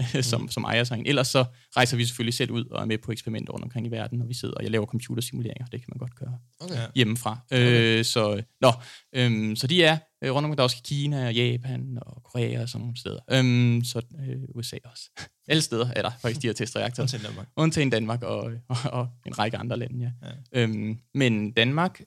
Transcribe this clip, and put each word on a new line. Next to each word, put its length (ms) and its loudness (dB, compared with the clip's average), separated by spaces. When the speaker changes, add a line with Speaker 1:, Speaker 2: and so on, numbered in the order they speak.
Speaker 1:
<laughs> 160 0
som, 180 0
Speaker 2:
Mm. 80 -8
Speaker 1:
som 140 -4
ejer 200 2
sådan 200 -2
en. 40 -2
Ellers 200 2
så 180 4
rejser 200 4
vi 80 2
selvfølgelig 280 -2
selv 180 0
ud 140 -2
og 160 -6
er 40 -4
med 120 0
på 140 -8
eksperimenter 420 -6
rundt 100 -8
omkring 240 -6
i 20 -4
verden, 300 -4
når 60 0
vi 80 -6
sidder, 220 -4
og 80 -6
jeg 80 -2
laver 140 2
computersimuleringer, 800 -6
det 140 -10
kan 140 -14
man 60 -10
godt 160 -10
gøre 240 -10
Speaker 3:
Okay. 160 -10
Speaker 2:
Ja. 100 -4
Speaker 1:
hjemmefra. 440 0
Speaker 3:
Okay. 480 6
Speaker 1:
Øh, 60 2
så, 380 0
nå, 100 8
øhm, 400 2
så 120 -2
de 160 6
er, 140 6
øh, 100 0
rundt 120 0
omkring, 120 -2
der 40 2
er 40 6
også 180 -2
Kina 440 -2
og 60 -2
Japan 680 -2
og 220 -18
Korea 380 -4
og 80 -6
sådan 120 -8
nogle 160 -8
steder. 220 -10
Øhm, 520 4
så, 180 -4
øh, 180 -8
U 60 -10
S 120 -8
A 120 -10
også. 320 -18
<laughs> 120 -14
Alle 140 4
steder 340 0
er 60 0
der 100 -2
faktisk 200 -2
de 60 0
her 60 0
testreaktorer. 520 -4
Speaker 2:
Undtagen 200 -4
Danmark. 300 -10
Speaker 1:
Undtagen 340 2
Danmark 340 0
og, 280 -4
og, 100 -2
og 160 -2
en 140 -8
række 180 0
andre 200 -4
lande, 220 -6
ja. 60 -14
Speaker 2:
Ja. 100 2
Speaker 1:
Øhm, 360 -2
men 380 2
Danmark... 560 2